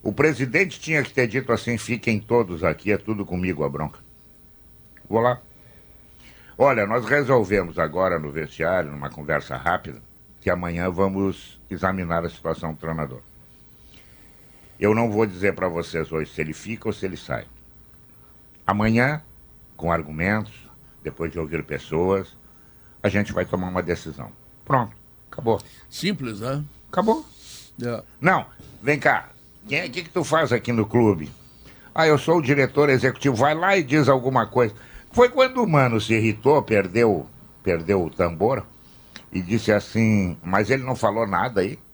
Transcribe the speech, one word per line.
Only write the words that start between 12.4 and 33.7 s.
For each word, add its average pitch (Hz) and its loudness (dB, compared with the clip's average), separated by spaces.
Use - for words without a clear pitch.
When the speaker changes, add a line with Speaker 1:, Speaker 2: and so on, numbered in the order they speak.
Speaker 1:
do 78 -14
treinador. 78 -6
Eu 104 4
não 117 2
vou 107 2
dizer 92 -2
pra 90 -2
vocês 82 -4
hoje 78 -4
se 82 -10
ele 78 -6
fica - -10
ou 101 -4
se - -8
ele 90 -8
sai. 58 -8
Amanhã, 113 2
com 82 -2
argumentos, 85 -2
depois 80 -6
de 90 -8
ouvir 78 -6
pessoas, 90 -2
a 104 2
gente 101 0
vai 90 0
tomar 92 -4
uma 90 -2
decisão." 73 -6
Pronto, 117 0
acabou. 113 -2
Speaker 2:
Simples, 131 -6
né? 139 -4
Speaker 1:
Acabou. 220 0
Speaker 2:
É. 120 -8
Speaker 1:
Não, 165 2
vem 139 0
cá. 123 0
Quem 139 -4
é, 175 -8
que 170 -10
que 165 -16
tu 170 -2
faz 156 2
aqui 120 -2
no 110 2
clube? 104 2
"Ah, 160 2
eu 151 6
sou 170 2
o 165 2
diretor 139 2
executivo." 127 2
Vai 139 2
lá 185 2